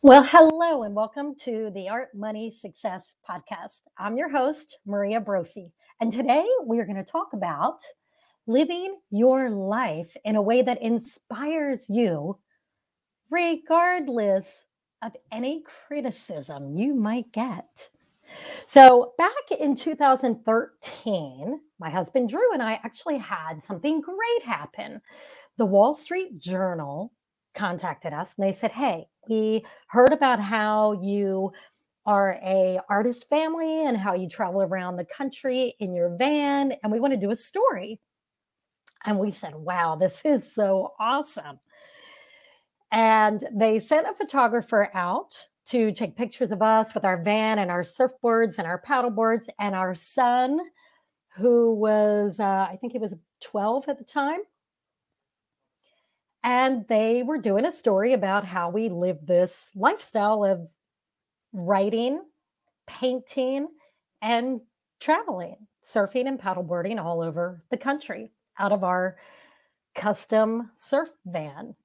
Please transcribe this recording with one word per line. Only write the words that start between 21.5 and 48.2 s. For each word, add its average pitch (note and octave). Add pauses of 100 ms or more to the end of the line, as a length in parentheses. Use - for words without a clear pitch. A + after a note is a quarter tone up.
my D#3+
husband F#3+
Drew G#4
and C4
I A3 (100)
actually C#4+
had D#3+
something C#4+
great G#4+
happen. - (560)
The A#3
Wall G3+
Street F4+
Journal F3+ (440)
contacted F3
us D#3
and G3
they G3
said, G#3
"Hey, A3 (200)
we A3 (240)
heard B3
about C4+
how G#3+
you G3 (540)
are G3
a F#3 (100)
artist A3
family D#4+
and B3+
how G3
you F#3
travel F#3+
around F3+
the F3
country B3+
in F#3
your F3
van, C#4 (100)
and G#3
we A3+
wanna C4+
do G3+
a A3+
story." A3+ (1040)
And G#3
we G3+
said, D#3
"Wow, D#3+
this F#3
is D4
so F#3+
awesome." A3 (1300)
And A3 (100)
they A3
sent D#4
a G4
photographer A#3+
out F#3+ (220)
to A3+
take F3+
pictures A#3
of G3
us A3
with -
our F#3
van G#3+
and F#3
our F3
surfboards A3+